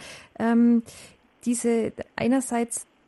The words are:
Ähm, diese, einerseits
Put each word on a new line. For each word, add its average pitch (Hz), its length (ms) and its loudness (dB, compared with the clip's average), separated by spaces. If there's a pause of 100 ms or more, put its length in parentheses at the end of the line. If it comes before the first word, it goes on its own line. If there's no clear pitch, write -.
(380)
Ähm, 233 460 4 (640)
diese, 233 480 -2 (240)
einerseits 233 680 -2 (220)